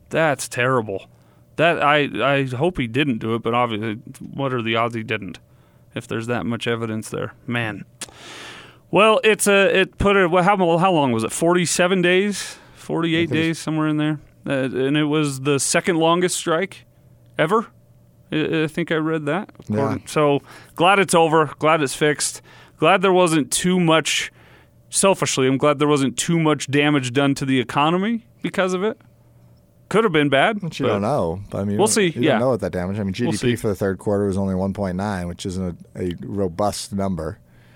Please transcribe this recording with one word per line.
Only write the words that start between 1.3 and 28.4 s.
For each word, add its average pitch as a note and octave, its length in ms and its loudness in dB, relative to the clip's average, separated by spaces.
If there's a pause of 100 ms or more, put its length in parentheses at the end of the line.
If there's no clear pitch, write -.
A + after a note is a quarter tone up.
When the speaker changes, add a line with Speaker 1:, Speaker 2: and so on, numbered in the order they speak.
Speaker 1:
That D#3+ 260 2
I, D3 260 2 (280)
I C#3 80 -2
hope C3+ 320 -2
he B2+ 100 -2
didn't B2+ 300 0
do A2 180 -2
it, A2+ 80 -4
but A2+ 100 -2
obviously, A2+ 420 0 (380)
what C3+ 200 -4
are A#2+ 80 -2
the A2+ 160 -2
odds A#2 180 0
he A2 80 -6
didn't? G#2+ 360 -8 (540)
If A#2 140 -10
there's A2+ 200 -6
that A#2 180 -4
much A#2 200 -6
evidence A2+ 440 -4
there, - 240 -8 (120)
man. A2+ 380 -6 (1040)
Well, G#3 340 4
it's G#3 240 2
a, G3 340 4
it F3 160 -4
put G3 200 2
it. F#3 120 4
Well, F3+ 140 2
how, G3+ 120 4 (220)
how F#3+ 140 2
long C#3+ 200 2
was A2 120 0
it? - 80 -4
Forty-seven F3 720 2
days, F#3 560 0 (180)
forty-eight E3 480 -2
Speaker 2:
I - 40 -2
think D3 80 -4
it - 40 0
was D#3+ 80 0
Speaker 1:
days, E3 120 -4
somewhere D#3 280 -2
in D3+ 100 0
there, D3+ 220 -2 (280)
uh, - 40 -2 (240)
and C#3 220 0
it D3+ 80 0
was C#3+ 360 -2
the C#3 180 2
second E3+ 380 0
longest E3+ 400 2
strike F3 480 -4 (520)
ever. G3 300 2 (640)
I, D#3 320 0
I D#3 40 -2
think E3 240 -4
I E3 40 0
read D#3+ 300 -2
that. D#3+ 240 -4 (180)
Speaker 2:
Yeah. G#2 100 -2
Speaker 1:
According, - 300 -2
so C#3+ 340 2 (340)
glad G3 240 4
it's F#3 160 0
over. D#3+ 320 4 (120)
Glad D#3 220 2
it's C3+ 140 -2
fixed. - 460 -2 (360)
Glad F3 240 4
there F#3+ 120 4
wasn't D#3+ 380 2
too F#3 280 0
much. D#3+ 520 2 (580)
Selfishly, D3+ 580 2
I'm C3+ 100 2
glad C#3+ 220 2
there D3 80 2
wasn't C3+ 300 2
too E3+ 200 0
much D3+ 300 0
damage C#3+ 460 2
done C#3 220 2
to C#3+ 100 -6
the C3 160 2
economy F3+ 640 0 (160)